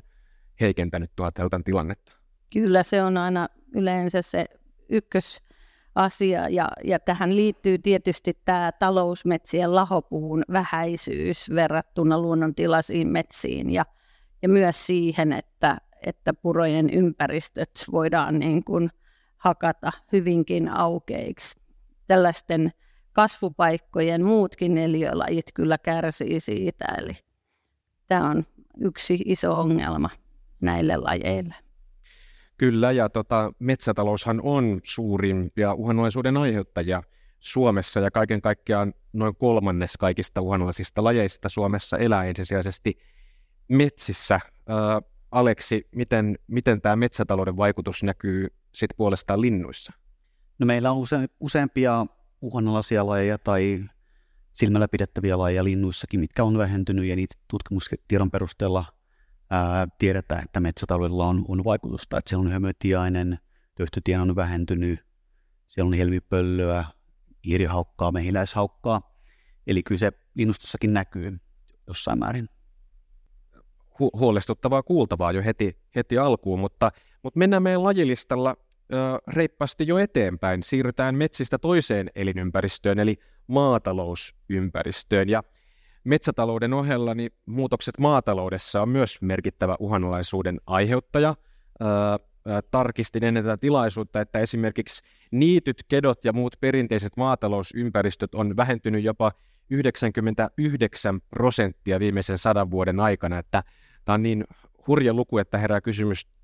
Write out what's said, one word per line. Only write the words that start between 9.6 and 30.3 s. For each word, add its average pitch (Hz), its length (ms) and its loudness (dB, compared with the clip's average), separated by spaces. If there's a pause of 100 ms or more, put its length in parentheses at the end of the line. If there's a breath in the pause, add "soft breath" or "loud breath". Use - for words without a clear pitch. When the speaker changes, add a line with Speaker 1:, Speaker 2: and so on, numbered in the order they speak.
Speaker 2:
lahopuun 156 760 0
vähäisyys 170 1040 -2
verrattuna 160 640 2
luonnontilaisiin 165 880 0
metsiin, - 600 -4
ja, 175 160 0 (560)
ja 185 80 2
myös 190 380 4
siihen, 165 460 2
että, - 440 -2 (280)
että - 280 -4
purojen 160 560 2
ympäristöt 165 840 0 (200)
voidaan 160 480 2
niin 156 240 2
kuin 170 260 0 (480)
hakata - 540 0 (200)
hyvinkin 175 580 2
aukeiksi. - 920 -6 (460)
Tällaisten 170 640 2 (420)
kasvupaikkojen 170 1120 2
muutkin 185 520 2
eliölajit 160 760 0
kyllä 160 240 0
kärsii 165 600 -4
siitä, 165 460 -4 (120)
eli - 160 -10 (920)
tää 180 160 2
on 151 220 0 (340)
yksi 180 460 -2
iso 175 280 0
ongelma 160 560 0 (520)